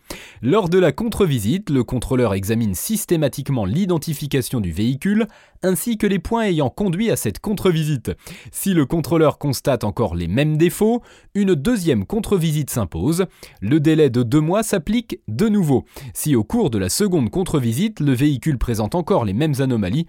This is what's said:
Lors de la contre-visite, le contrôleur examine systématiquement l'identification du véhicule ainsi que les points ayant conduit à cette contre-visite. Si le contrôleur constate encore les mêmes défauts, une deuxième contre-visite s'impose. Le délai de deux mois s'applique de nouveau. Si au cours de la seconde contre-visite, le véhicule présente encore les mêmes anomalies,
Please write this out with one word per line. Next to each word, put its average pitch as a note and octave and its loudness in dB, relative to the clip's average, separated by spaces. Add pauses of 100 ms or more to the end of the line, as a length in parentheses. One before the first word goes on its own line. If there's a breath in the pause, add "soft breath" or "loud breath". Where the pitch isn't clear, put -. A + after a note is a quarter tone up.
(420 loud breath)
Lors E3+ 2
de F3+ 4
la D#3+ 4
contre-visite, E3+ 0
le C3+ 2
contrôleur B2 0
examine G2+ 0
systématiquement C#3+ -2
l'identification C#3+ -2
du F2+ -2
véhicule C3+ 0 (360 loud breath)
ainsi F#3+ 0
que G#3+ 0
les G3 2
points A3+ -2
ayant D3+ 0
conduit G3+ -2
à C#3 0
cette - -6
contre-visite. D#3 -2 (380 loud breath)
Si - -2
le D#3 4
contrôleur D#3+ 2
constate C3+ -2
encore G2+ -2
les E2+ -2
mêmes D3+ 0
défauts, G#3 2 (340 loud breath)
une G3 2
deuxième D#3 0
contre-visite E3 -2
s'impose. D3+ -2 (340 loud breath)
Le C#3 2
délai D#3 6
de A#2+ 4
deux B2+ 2
mois F3 2
s'applique G#3+ -2
de C#3 0
nouveau. D#3 2 (300 loud breath)
Si D3+ 0
au A2 2
cours A3 0
de A2 -2
la F#2 0
seconde F3 0
contre-visite, E3 -2
le C#3+ 2
véhicule C3 0
présente G#2+ -2
encore - 0
les F#2+ -2
mêmes C3+ 0
anomalies, B2+ 0